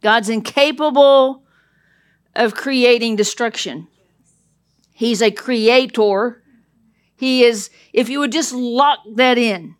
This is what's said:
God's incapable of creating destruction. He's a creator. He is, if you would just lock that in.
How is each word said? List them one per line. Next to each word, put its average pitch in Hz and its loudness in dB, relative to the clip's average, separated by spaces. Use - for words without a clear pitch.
God's 214 0
incapable 269 2
of 226 -2
creating 240 0
destruction. 202 -6
He's 226 -4
a 220 2
creator. 233 0
He 254 2
is, 226 0
if 233 0
you 277 -6
would 285 -2
just 262 -4
lock 247 0
that 247 2
in. 190 -4